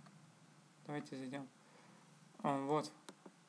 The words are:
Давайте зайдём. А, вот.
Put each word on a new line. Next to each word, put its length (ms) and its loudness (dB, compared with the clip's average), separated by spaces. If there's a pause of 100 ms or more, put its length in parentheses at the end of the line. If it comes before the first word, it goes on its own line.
(840)
Давайте 300 -4
зайдём. 320 -4 (960)
А, 220 6
вот. 260 4 (580)